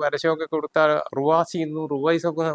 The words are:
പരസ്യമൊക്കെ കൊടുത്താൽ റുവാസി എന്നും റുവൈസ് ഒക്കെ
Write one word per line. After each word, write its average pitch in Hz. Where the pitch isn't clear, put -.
പരസ്യമൊക്കെ 156
കൊടുത്താൽ 156
റുവാസി 160
എന്നും 156
റുവൈസ് 165
ഒക്കെ 160